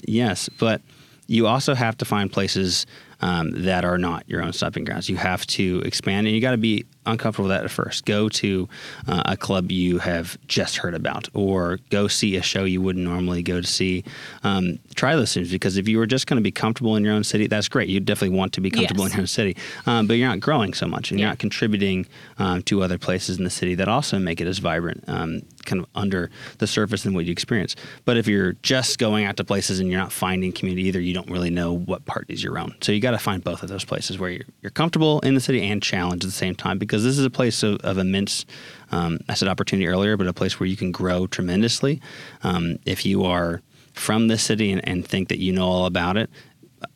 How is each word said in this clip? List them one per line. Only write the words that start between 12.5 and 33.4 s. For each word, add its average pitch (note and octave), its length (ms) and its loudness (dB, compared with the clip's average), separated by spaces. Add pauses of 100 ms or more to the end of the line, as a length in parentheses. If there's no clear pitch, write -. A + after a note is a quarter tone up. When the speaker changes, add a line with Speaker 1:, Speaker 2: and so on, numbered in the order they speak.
Speaker 1:
you F#2 180 2
wouldn't F#2 220 0
normally F2 380 0
go F2+ 200 0
to E2+ 40 -4
see. F#2 380 0 (400)
Um, F#2 340 0 (160)
try C#3 220 2
those B2 180 2
things, F2 160 -2
because F#2 280 0
if G2 100 0
you A2 100 4
were A2+ 80 4
just B2+ 200 0
gonna B2 160 2
be F#2+ 100 2
comfortable A2 440 0
in G#2 80 4
your G#2 100 4
own G#2 100 2
city, G#2+ 220 2
that's G#2 220 0
great. G#2+ 200 2
You F#2+ 100 2
definitely G2 380 2
want F#2+ 160 2
to - 80 -4
be F#2+ 100 0
comfortable G2 340 2
Speaker 2:
Yes. F#2+ 80 -2
Speaker 1:
in - 40 -2
your F#2+ 60 2
own F2 40 -2
city, G2 300 0 (300)
um, A#2 200 4
but A2+ 80 4
you're B2 140 4
not F#2+ 120 0
growing A#2+ 340 2
so - 120 -2
much, - 240 -4
and G2 80 0
you're G#2 80 2
Speaker 2:
Yeah. G2 60 0
Speaker 1:
not - 80 -8
contributing, G2+ 680 0 (320)
um, F2+ 260 0
to G2 180 2
other F2 160 0
places F#2 400 -2
in F#2 60 -2
the F2+ 60 -2
city F2+ 240 -2
that F#2 140 0
also A#2 300 0
make E2+ 220 -2
it E2+ 60 -2
as F#2 120 -2
vibrant, E2+ 500 -2
um, E2 340 -4 (220)
kind F#2+ 180 -2
of - 120 -12
under F#2 360 -2 (280)
the A2 80 0
surface G#2 360 0
than F#2+ 120 0
what E2+ 100 -2
you F2 80 -2
experience. G2 420 -2 (300)
But A#2+ 120 4
if A2 120 2
you're F#2+ 240 2 (100)
just C3 360 2
going G#2+ 260 2
out G2+ 140 -2
to F#2 60 0
places G2 360 0
and F#2 100 0
you're F#2 100 2
not F#2 120 -4
finding F#2 400 0
community F#2 360 -2
either, F#2 120 0
you F2+ 140 0
don't F#2 160 -6
really F2 200 0
know F2 220 0
what F2 320 -4
part - 240 -6
is - 160 -6
your - 140 -4
own. - 240 -8
So A2+ 100 2
you G#2 80 2
gotta A#2+ 180 2
find F#2+ 240 -2